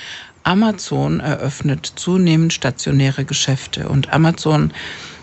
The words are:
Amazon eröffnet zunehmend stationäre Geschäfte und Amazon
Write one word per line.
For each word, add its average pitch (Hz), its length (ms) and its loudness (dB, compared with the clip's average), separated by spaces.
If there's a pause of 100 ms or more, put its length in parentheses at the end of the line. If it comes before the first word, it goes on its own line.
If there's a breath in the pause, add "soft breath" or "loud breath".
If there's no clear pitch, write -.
(440 loud breath)
Amazon 175 760 0
eröffnet 139 760 -2
zunehmend 165 580 4
stationäre 139 720 0
Geschäfte - 640 -4
und 139 240 0
Amazon 156 580 2 (520 loud breath)